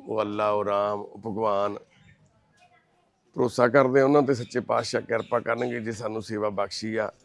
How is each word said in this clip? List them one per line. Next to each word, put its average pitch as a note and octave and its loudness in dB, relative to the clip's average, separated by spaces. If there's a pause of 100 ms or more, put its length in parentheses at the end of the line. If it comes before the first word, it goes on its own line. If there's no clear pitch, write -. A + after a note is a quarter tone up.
ਉਹ A2 -2
ਅੱਲਾ, G#2 0
ਉਹ G#2 0
ਰਾਮ, G2+ 0
ਉਹ G2+ -14
ਭਗਵਾਨ, G2+ -2 (1600)
ਭਰੋਸਾ B2 2
ਕਰਦੇ C3 6
ਆ - 6
ਉਹਨਾਂ C#3+ 6
ਤੇ, C3+ 2
ਸੱਚੇ A#2+ -4
ਪਾਤਸ਼ਾਹ A#2 -2
ਕਿਰਪਾ A2+ -2
ਕਰਨਗੇ। A#2+ -2
ਜੇ A2 -6
ਸਾਨੂੰ A2 -6
ਸੇਵਾ G#2+ -2
ਬਖਸ਼ੀ G2+ -4
ਆ G#2+ -2 (140)